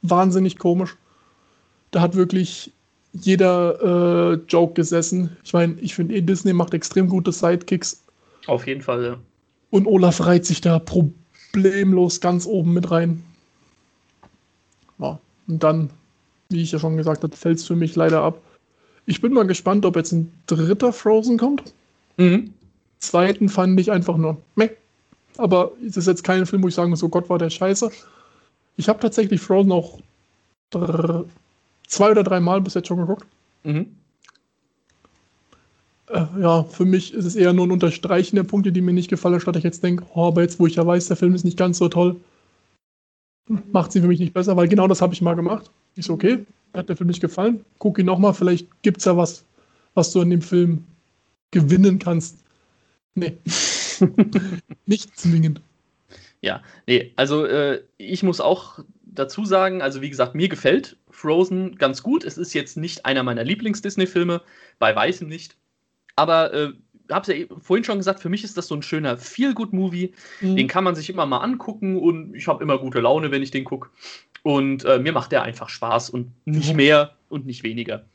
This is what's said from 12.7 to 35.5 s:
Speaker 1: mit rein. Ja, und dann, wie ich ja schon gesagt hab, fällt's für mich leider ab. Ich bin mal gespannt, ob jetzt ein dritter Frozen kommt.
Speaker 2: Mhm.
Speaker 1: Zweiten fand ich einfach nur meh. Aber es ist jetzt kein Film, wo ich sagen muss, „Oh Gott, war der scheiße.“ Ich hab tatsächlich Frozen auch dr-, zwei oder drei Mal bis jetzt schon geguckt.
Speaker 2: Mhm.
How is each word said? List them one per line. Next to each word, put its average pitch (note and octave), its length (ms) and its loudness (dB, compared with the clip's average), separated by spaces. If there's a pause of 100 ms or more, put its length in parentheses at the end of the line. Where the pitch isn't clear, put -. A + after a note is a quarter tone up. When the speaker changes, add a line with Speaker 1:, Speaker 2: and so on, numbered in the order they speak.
Speaker 1:
mit F3 180 0
rein. E3 320 0 (1700)
Ja, C#3+ 220 -8 (280)
und D#3+ 160 -4
dann, D#3+ 260 2 (600)
wie E3+ 140 -2
ich D#3+ 80 -4
ja D#3+ 80 -2
schon D#3+ 180 -2
gesagt D#3 260 -2
hab, D#3+ 120 -6
fällt's E3 300 -2
für E3+ 100 -2
mich E3 200 0
leider D#3+ 280 4
ab. D#3+ 180 -2 (680)
Ich - 120 -2
bin B3 120 2
mal A3 140 4
gespannt, F#3+ 400 2
ob F3+ 80 2
jetzt E3 160 0
ein E3 200 0 (140)
dritter F#3 480 0
Frozen A3 460 2
kommt. C4+ 340 -2 (440)
Speaker 2:
Mhm. F3+ 360 4 (460)
Speaker 1:
Zweiten F#3+ 500 2
fand F#3 300 2
ich F#3 120 0
einfach F3+ 260 0
nur D#3+ 200 0 (180)
meh. A3 140 2 (680)
Aber F#3 340 2 (120)
es G#3+ 140 -6
ist E3+ 80 -2
jetzt F3 180 0
kein F#3 220 2
Film, G3 160 0
wo F#3 60 2
ich F3 80 -2
sagen F3 160 0
muss, D#3+ 100 -2
„Oh E3+ 80 -2
Gott, F3 180 -2
war F3+ 120 0
der E3 100 -2
scheiße.“ G3 400 -2 (880)
Ich E3+ 100 -2
hab G#3+ 140 2
tatsächlich G#3+ 400 0
Frozen G3 300 4
auch E3+ 280 -2 (680)
dr-, E3 560 -2 (600)
zwei G#3 240 4
oder G#3 120 4
drei F#3+ 160 0
Mal F3+ 220 0
bis F#3 140 -6
jetzt F3 120 -4
schon F3 120 -4
geguckt. F3+ 260 -6 (380)
Speaker 2:
Mhm. D3+ 320 -6 (2250)